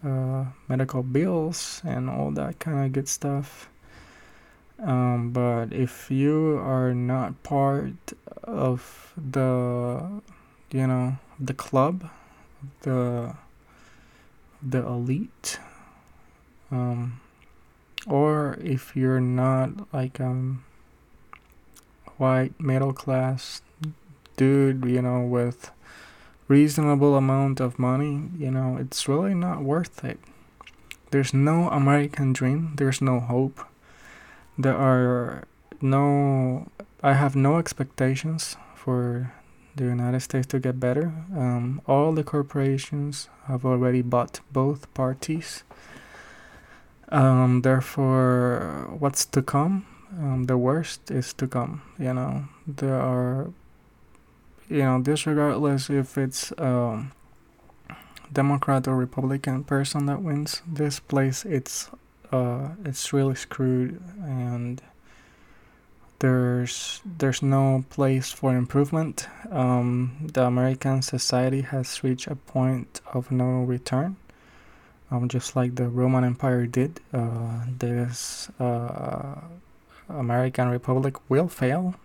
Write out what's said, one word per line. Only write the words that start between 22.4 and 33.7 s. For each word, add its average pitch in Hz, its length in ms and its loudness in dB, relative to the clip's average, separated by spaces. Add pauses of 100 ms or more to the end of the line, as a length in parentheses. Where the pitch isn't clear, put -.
middle 135 340 0
class 131 680 -2 (720)
dude, 135 500 4
you 123 180 2
know, 123 180 2
with 123 480 -2 (800)
reasonable 143 680 6
amount 135 440 4
of 123 180 -2
money, 143 580 0
you 147 140 -4
know, 131 280 0
it's 131 300 -6
really 180 280 2
not 175 260 -2
worth 151 420 -2
it. 127 160 -6 (920)
There's 135 200 2
no 156 380 4
American 143 640 2
dream. 147 440 0
There's 135 240 0
no 127 180 2
hope. 123 440 0 (920)